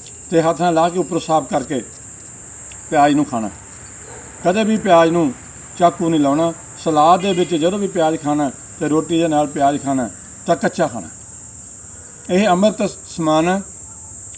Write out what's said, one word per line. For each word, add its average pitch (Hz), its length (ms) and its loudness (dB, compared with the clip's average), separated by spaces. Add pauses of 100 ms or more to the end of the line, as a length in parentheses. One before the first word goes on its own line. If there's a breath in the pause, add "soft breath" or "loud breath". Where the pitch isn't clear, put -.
(300)
ਤੇ 165 120 4
ਹੱਥ 160 200 2
ਨਾਲ 175 120 2
ਲਾ 165 160 4
ਕੇ 180 100 -2
ਉੱਪਰੋਂ 170 200 -2
ਸਾਫ਼ 156 280 0
ਕਰਕੇ 135 360 -2 (1040)
ਪਿਆਜ਼ 147 260 6
ਨੂੰ 147 100 2
ਖਾਣਾ। 113 240 -4 (960)
ਕਦੇ 196 180 4
ਵੀ 214 140 2
ਪਿਆਜ਼ 165 340 6
ਨੂੰ 165 220 2 (440)
ਚਾਕੂ 170 320 4
ਨਹੀਂ 160 120 4
ਲਾਉਣਾ। 156 320 4 (300)
ਸਲਾਦ 165 380 6
ਦੇ 196 120 2
ਵਿੱਚ 175 220 0
ਜਦੋਂ 180 240 2
ਵੀ 202 80 0
ਪਿਆਜ਼ 160 300 2
ਖਾਣਾ 147 340 0 (280)
ਤੇ 156 80 0
ਰੋਟੀ 156 320 2
ਦੇ 165 80 2
ਨਾਲ 147 200 2
ਪਿਆਜ਼ 143 340 2
ਖਾਣਾ 131 280 -2 (360)
ਤਾਂ 170 100 2
ਕੱਚਾ 175 320 0
ਖਾਣਾ। 120 220 -8 (1200)
ਇਹ 190 180 4
ਅੰਮ੍ਰਿਤ 208 420 2 (180)
ਸਮਾਨ 160 400 2
ਹੈ। 190 140 0 (760)